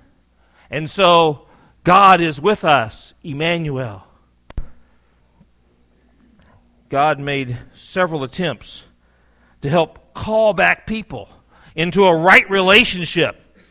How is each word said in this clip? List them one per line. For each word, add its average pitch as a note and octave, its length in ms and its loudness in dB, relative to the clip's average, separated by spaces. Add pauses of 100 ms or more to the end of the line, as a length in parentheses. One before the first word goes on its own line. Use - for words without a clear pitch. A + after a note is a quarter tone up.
(720)
And D3+ 200 -8
so E3+ 560 2 (380)
God F#3 360 6
is D#3 200 -4
with G3+ 240 -2
us, C3 580 -2
Emmanuel. C#3+ 840 -6 (2750)
God C#3+ 300 0
made C#3 400 -6 (160)
several E3 500 -6
attempts - 600 -8 (800)
to C#3 60 -6
help - 460 -4
call G#3+ 380 0
back F3 340 0
people E3+ 420 -10 (460)
into F3 300 0
a F3 120 4
right G3 320 4
relationship. F#3 920 0 (300)